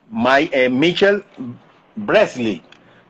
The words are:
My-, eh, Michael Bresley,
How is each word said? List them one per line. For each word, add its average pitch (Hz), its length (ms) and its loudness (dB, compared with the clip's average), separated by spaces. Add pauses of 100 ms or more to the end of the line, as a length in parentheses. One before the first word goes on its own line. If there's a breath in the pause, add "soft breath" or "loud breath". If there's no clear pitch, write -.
My-, 131 440 0
eh, 127 160 2
Michael 175 560 0 (720)
Bresley, 147 680 -2 (480 soft breath)